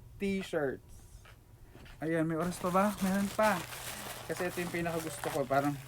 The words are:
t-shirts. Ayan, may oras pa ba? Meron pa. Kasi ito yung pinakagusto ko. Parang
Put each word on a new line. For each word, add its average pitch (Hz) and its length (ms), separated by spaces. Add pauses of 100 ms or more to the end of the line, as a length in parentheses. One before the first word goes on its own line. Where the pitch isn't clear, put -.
(180)
t-shirts. 185 640 (1200)
Ayan, 160 240
may 165 80
oras 170 240
pa 180 160
ba? 202 160 (120)
Meron 196 360
pa. 214 160 (720)
Kasi 175 240
ito - 80
yung 175 160
pinakagusto 165 560
ko. 139 160
Parang 143 420